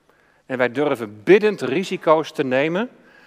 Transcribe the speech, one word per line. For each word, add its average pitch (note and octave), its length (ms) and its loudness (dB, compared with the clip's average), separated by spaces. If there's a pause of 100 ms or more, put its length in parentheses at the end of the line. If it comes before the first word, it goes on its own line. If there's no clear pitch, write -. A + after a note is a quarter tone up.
(460)
En C3 120 -6
wij B2 140 0
durven A#2 500 -4
biddend G3+ 380 4
risico's D#3+ 720 -2
te D3+ 120 -2
nemen D#3+ 460 -2 (360)